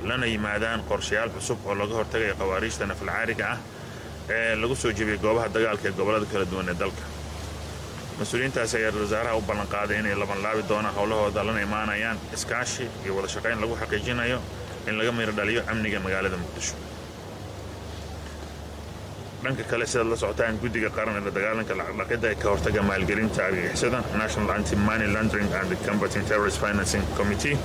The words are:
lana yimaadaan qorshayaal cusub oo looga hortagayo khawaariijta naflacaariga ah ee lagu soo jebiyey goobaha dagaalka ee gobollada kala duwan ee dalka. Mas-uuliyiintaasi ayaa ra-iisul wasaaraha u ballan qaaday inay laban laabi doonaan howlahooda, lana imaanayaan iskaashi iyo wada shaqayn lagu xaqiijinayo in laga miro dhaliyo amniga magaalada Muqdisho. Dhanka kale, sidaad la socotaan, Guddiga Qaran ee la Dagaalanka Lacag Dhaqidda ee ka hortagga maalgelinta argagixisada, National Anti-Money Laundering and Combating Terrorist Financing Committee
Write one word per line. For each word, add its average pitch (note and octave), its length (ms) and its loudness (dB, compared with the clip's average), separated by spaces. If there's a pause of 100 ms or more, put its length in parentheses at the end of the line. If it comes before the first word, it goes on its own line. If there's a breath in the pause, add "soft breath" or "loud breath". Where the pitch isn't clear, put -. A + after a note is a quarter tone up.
lana B2 180 2
yimaadaan G#2+ 600 0
qorshayaal G#2+ 420 0
cusub G#2+ 380 -4
oo G2+ 80 0
looga G#2 200 0
hortagayo A2 440 0
khawaariijta F#2+ 480 0
naflacaariga G2 640 -2
ah A#2+ 60 -2 (720 loud breath)
ee A2+ 260 2
lagu A#2 200 2
soo A#2+ 200 2
jebiyey G#2+ 240 2
goobaha A2 300 4
dagaalka G#2 400 2
ee - 20 -4
gobollada G2+ 340 2
kala G2 200 0
duwan F2+ 240 -2
ee F2+ 100 0
dalka. F#2+ 240 -2 (1120)
Mas-uuliyiintaasi A#2+ 600 0
ayaa A2 140 4
ra-iisul G#2 140 0
wasaaraha A2 320 0
u A2 40 2
ballan G#2 260 -2
qaaday G#2 320 0
inay G#2 160 0
laban G2 260 -2
laabi G#2+ 280 0
doonaan G#2+ 260 2
howlahooda, G#2 500 2
lana A2 160 2
imaanayaan G#2+ 560 0 (160)
iskaashi A#2+ 520 -2 (200)
iyo G2 100 0
wada G2 120 0
shaqayn A2 340 -2
lagu A2+ 160 0
xaqiijinayo A#2+ 600 0 (480)
in G#2+ 100 0
laga A2+ 140 2
miro A2+ 200 0
dhaliyo G#2+ 300 2 (100)
amniga G#2+ 280 0
magaalada F#2+ 380 0
Muqdisho. D#2 360 -6 (2750)
Dhanka B2+ 200 -2
kale, A#2 220 0
sidaad A2+ 240 4
la A#2 60 4
socotaan, A2 420 2
Guddiga G#2+ 320 0
Qaran A2 280 -2
ee G2+ 80 -2
la G2 60 0
Dagaalanka G#2 460 0
Lacag F2 200 -4
Dhaqidda A#2 340 0
ee G#2 40 2
ka G#2+ 140 0
hortagga G2+ 320 4
maalgelinta G2+ 640 2
argagixisada, F#2+ 540 2 (180)
National G#2+ 320 0
Anti-Money G#2 640 4
Laundering G#2 400 2
and F#2 320 0
Combating G2+ 400 2
Terrorist G#2 340 4
Financing G2+ 440 2 (140)
Committee G#2 480 2